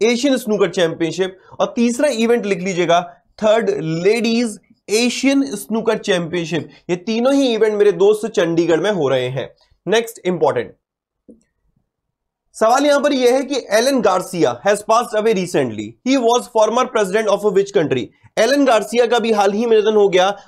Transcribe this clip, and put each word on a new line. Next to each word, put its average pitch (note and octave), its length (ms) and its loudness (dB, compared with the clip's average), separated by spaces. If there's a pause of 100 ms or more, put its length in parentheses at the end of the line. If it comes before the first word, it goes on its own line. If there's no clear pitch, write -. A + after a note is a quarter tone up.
एशियन A#3+ 360 0
स्नूकर G#3 320 -2
चैंपियनशिप, E3 680 -4 (220)
और F#3+ 160 -2
तीसरा A#3+ 340 0
इवेंट A3+ 360 0
लिख G3 140 -2
लीजिएगा F3 560 -2 (280)
थर्ड G#3+ 260 2 (100)
लेडीज G#3+ 800 -2 (300)
एशियन B3 640 0
स्नूकर A3 420 -4
चैंपियनशिप। E3+ 720 -4 (200)
ये F3 60 0
तीनों A3+ 380 -2
ही C#4 200 0
इवेंट A3 200 0
मेरे G3+ 180 2
दोस्त G#3 360 2
चंडीगढ़ E3 520 0
में G3 120 0
हो D#3+ 180 0
रहे B2+ 180 0
हैं। B2+ 280 -8 (320)
नेक्स्ट A3+ 380 -2
इंपॉर्टेंट D3+ 500 -2 (1800)
सवाल B3 320 2
यहां C#4+ 160 2
पर C#4+ 120 0
यह B3+ 220 2
है C#4 80 0
कि C#4 120 -6 (160)
एलन B3 300 0
गार्सिया F3+ 680 -2
has G3+ 100 2
passed G#3+ 440 0
away A3 120 2
recently। C3 520 -4 (220)
He C4+ 100 2
was A#3+ 260 0 (140)
former A3+ 280 2 (120)
president G#3 320 0
of G3+ 240 0
which G3 240 0
country? C3 280 0 (320)
एलन C4 280 2
गार्सिया A#3 400 2
का A#3 140 0
भी A3+ 120 0
हाल G3+ 200 2
ही G#3+ 140 -2
में A3+ 120 4
निधन G#3+ 180 2
हो G3+ 140 4
गया F#3 280 2 (100)